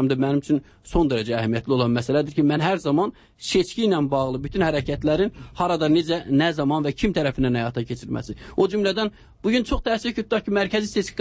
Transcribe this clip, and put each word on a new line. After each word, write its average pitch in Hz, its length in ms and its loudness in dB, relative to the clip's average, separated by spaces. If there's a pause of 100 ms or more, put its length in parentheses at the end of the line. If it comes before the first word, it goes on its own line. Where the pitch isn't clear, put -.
həm 131 100 4
də 135 80 0
mənim 139 240 2
üçün 151 160 2 (240)
son 170 240 2
dərəcə 117 320 0
əhəmiyyətli 113 400 0
olan 120 160 2
məsələdir 143 400 0
ki, 160 80 2
mən 151 240 2
hər 180 160 0
zaman 151 320 0 (240)
seçki 190 480 0
ilə 175 240 2
bağlı 135 320 -2
bütün 165 240 0
hərəkətlərin 151 640 0 (320)
harada, 170 240 2
necə, 165 400 2
nə 143 320 2
zaman 147 240 0
və 147 80 -2
kim 190 240 -2
tərəfindən 131 460 0
həyata 117 260 -4
keçirilməsi. 123 480 -8 (220)
O 190 100 4
cümlədən 202 480 -2 (320)
bugün 233 160 2
çox - 240 -2
təəssüf 226 320 -2
ki, 214 80 -4
tutaq 220 220 0
ki, - 100 0
Mərkəzi 208 320 -2
Seçki 196 300 -2